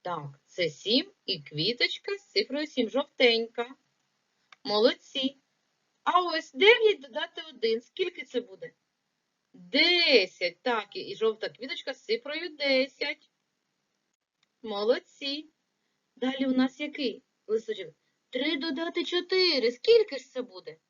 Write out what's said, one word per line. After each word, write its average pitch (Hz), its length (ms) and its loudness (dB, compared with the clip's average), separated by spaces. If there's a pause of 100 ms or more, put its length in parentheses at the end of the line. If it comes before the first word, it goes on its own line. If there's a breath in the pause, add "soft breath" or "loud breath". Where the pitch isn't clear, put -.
Так, 151 440 -8
це 170 240 -4
сім 233 440 -2 (120)
і 180 160 -6
квіточка 226 760 -4
з - 140 -20
цифрою 269 360 -2
сім, 233 220 -2
жовтенька. 240 840 0 (880)
Молодці. 262 800 0 (640)
А 330 180 4
ось 320 300 -4
дев'ять 415 500 6
додати 294 480 -10
один. 226 320 -2
Скільки 359 440 -8
це 254 160 -4
буде? - 300 -16 (800)
Десять. 285 1080 2
Так, 226 340 -4
і, 190 40 -8
і 190 160 -10
жовта 214 340 -2
квіточка 269 440 -12
з - 100 -16
цифрою 294 460 -6
десять. 285 840 -2 (1300)
Молодці. 277 880 -4 (640)
Далі 262 300 -2
у 262 60 0
нас 254 280 0
який 285 440 -6 (240)
листочок? 208 480 -4 (340)
Три 294 280 -2
додати 330 460 -4
чотири. 349 680 0
Скільки 427 460 4
ж - 140 -14
це 254 100 -8
буде? 160 360 -16 (120)